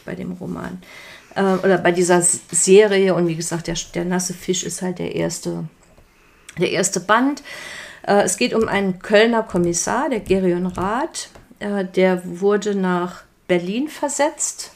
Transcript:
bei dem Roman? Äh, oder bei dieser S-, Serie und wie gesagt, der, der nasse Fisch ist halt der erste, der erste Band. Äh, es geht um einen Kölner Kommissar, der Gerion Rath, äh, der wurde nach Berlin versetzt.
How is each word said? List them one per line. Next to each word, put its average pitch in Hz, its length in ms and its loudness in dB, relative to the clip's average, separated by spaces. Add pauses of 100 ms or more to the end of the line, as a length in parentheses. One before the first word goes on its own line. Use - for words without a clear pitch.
bei 165 100 -10
dem 185 180 -10
Roman? 180 460 -10 (560)
Äh, - 80 -2 (220)
oder 190 140 4
bei 175 140 2
dieser 175 260 4
S-, - 220 0 (100)
Serie 190 640 6
und 170 140 2
wie 160 80 -2
gesagt, 165 320 -6
der, 165 80 -6 (180)
der 175 100 -4
nasse 180 300 -2
Fisch - 300 -4
ist 180 180 -8
halt 180 160 -6
der 170 160 -6
erste, 170 500 -4 (960)
der 175 140 0
erste - 280 0
Band. 247 420 2 (640)
Äh, 202 160 4
es 190 140 0
geht 247 160 0
um 220 160 2
einen 190 300 0
Kölner 220 460 4
Kommissar, 190 680 0
der 226 100 -2
Gerion 185 460 0
Rath, 202 640 -4 (300)
äh, 202 240 -2
der 185 380 2 (180)
wurde 202 340 2
nach 180 480 -2 (240)
Berlin 185 420 -2
versetzt. - 880 -4